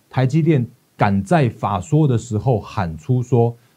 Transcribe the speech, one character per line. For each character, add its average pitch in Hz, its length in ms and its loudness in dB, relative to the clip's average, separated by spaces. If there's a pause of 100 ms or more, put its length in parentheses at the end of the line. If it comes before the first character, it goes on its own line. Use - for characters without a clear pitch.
(100)
台 131 160 0
积 156 160 0
电 143 240 2 (280)
敢 98 300 0
在 151 240 2
法 101 320 -4
说 151 260 2
的 120 120 2
时 - 180 -6
候 104 240 0
喊 85 380 -6
出 123 240 -2
说， 117 340 0 (200)